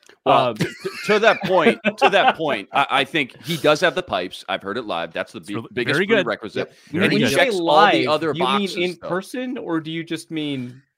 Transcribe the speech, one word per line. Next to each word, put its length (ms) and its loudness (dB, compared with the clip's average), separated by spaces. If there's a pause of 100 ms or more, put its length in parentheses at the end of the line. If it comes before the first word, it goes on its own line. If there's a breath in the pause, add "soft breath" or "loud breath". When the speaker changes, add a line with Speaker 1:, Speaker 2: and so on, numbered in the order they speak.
(260 soft breath)
Speaker 1:
Well, 220 4
Speaker 2:
Um, 80 -2
Speaker 1:
t-, 100 -2
t-, 240 -10 (180)
to 120 4
that 240 4
point, 360 4 (180)
to 120 4
that 260 4
Speaker 2:
<laughs> 20 -20
Speaker 1:
point, 340 -4
I, 180 2
I 140 2
think 400 -4
he 140 -6
does 240 2
have 120 2
the 80 -4
pipes. 460 -6
I've 160 -4
heard 140 -6
it 80 -8
live. 280 -6
That's 200 -6
the 60 -12
Speaker 3:
It's 100 -20
Speaker 1:
b-, 60 -6
Speaker 3:
really 180 -8
Speaker 1:
biggest 220 -2
Speaker 3:
very 120 0
good. 180 2
Speaker 1:
prerequisite. 440 -6
Speaker 3:
Yep. 80 -20 (140)
Speaker 2:
When 120 -2
Speaker 3:
Very 120 2
Speaker 2:
you 40 2
Speaker 3:
good. 100 2
Speaker 2:
say 60 0
Speaker 1:
Checks 200 2
all 40 -2
the 60 -4
Speaker 2:
live, 420 4
Speaker 1:
other 220 0
Speaker 2:
you 40 0
mean 60 -6 (220)
Speaker 1:
boxes, 160 -4
Speaker 2:
in 240 -4
Speaker 1:
though. 80 -10
Speaker 2:
person, 480 -6
or 240 -6
do 100 -10
you 140 -6
just 260 -10
mean 500 -8 (160)